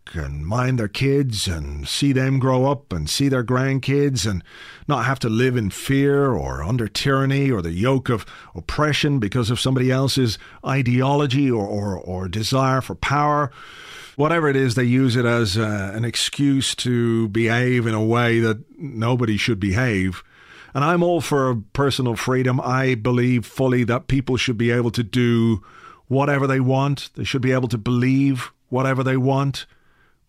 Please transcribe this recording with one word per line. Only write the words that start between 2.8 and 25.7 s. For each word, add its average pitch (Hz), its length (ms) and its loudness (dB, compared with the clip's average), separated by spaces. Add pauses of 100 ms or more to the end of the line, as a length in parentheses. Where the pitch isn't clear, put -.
and 80 160 -4
see 139 220 0
their 131 140 2
grandkids 131 840 0
and 92 160 -4 (440)
not 127 180 0
have 131 140 -2
to 120 100 -2
live 123 260 2
in 110 140 0
fear 139 640 2
or 69 320 -4
under 110 240 -2
tyranny 135 640 0
or 107 100 0
the 82 100 -4
yoke 123 380 0
of 113 160 -2 (300)
oppression 147 640 0
because 107 320 0
of 120 80 -2
somebody 131 320 2
else's 131 480 0 (260)
ideology 135 840 2
or, 104 160 0
or, 104 280 -4
or 92 320 -6
desire 131 540 0
for 95 140 -10
power. 147 560 0 (640)
Whatever 156 340 2
it 135 60 2
is, 135 180 2
they 123 120 0
use 123 300 4
it 123 100 2
as, 117 300 2
uh, 104 380 -2
an 113 100 -4
excuse 135 760 0
to 117 520 0
behave 117 560 0
in 113 80 0
a 107 100 0
way 117 360 2
that 113 180 2 (220)
nobody 120 580 0
should 107 220 0
behave. 98 640 0 (500)
And 139 120 0
I'm 175 180 2
all 175 160 2
for 131 420 0 (120)
personal 127 420 0
freedom. 127 460 0
I 127 340 0
believe 123 500 0
fully 127 380 0
that 120 240 -2
people 131 300 0
should 120 200 -2
be 117 140 2
able 120 200 0
to 123 120 -2
do 117 580 2 (460)